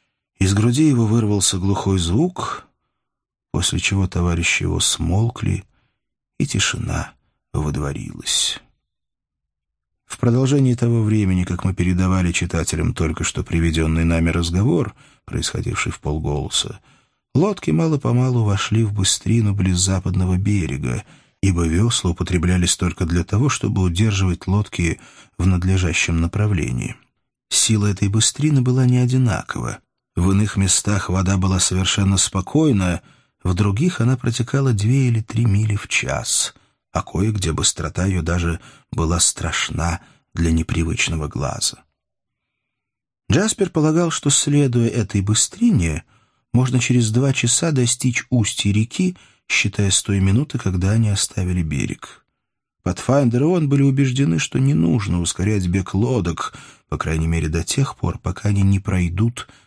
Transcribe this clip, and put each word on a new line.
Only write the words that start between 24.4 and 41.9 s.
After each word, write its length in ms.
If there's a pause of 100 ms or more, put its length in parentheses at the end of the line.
лодки 540 (360)
в 100
надлежащем 760
направлении. 760 (540)
Сила 360
этой 220
быстрины 540
была 240
не 120
одинакова. 840 (360)
В 160
иных 240
местах 520
вода 280
была 240
совершенно 560
спокойна, 840 (420)
в 120
других 460
она 160
протекала 560
две 360
или 120
три 260
мили 300
в 120
час, 640 (380)
а 100
кое-где 500
быстрота 540
ее 160
даже 380 (300)
была 300
страшна 800 (340)
для 180
непривычного 760
глаза. 500 (1500)